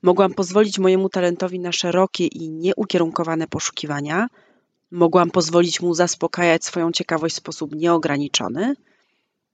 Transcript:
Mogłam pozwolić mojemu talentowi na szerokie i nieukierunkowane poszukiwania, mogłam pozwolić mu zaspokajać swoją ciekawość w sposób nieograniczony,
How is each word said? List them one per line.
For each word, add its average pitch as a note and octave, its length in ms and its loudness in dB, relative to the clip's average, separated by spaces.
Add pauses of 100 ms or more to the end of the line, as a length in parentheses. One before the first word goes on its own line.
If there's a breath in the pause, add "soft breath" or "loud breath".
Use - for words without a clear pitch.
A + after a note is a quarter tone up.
Mogłam F#3 320 4
pozwolić G3+ 440 0
mojemu F#3+ 300 4
talentowi F3+ 520 -2
na F3 120 -6
szerokie F3+ 540 0
i E3 240 -6
nieukierunkowane E3 960 -2
poszukiwania, D3+ 800 -4 (640 soft breath)
mogłam E3+ 400 4
pozwolić E3+ 500 2
mu F3 140 0
zaspokajać E3+ 720 0
swoją E3+ 280 -2
ciekawość E3 420 -4
w - 40 -8
sposób D#3 360 -10
nieograniczony, D3+ 1000 0 (800)